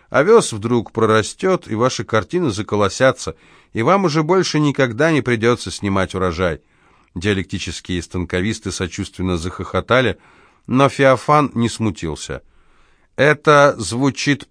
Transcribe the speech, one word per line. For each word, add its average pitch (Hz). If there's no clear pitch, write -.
Овес 185
вдруг 113
прорастет, 110
и 110
ваши 117
картины 127
заколосятся, 104
и 110
вам 185
уже 156
больше 160
никогда 135
не 147
придется 117
снимать 98
урожай. 90
Диалектические 92
станковисты 92
сочувственно 92
захохотали, 95
но 135
Феофан 139
не 117
смутился. 80
"Это 143
звучит 123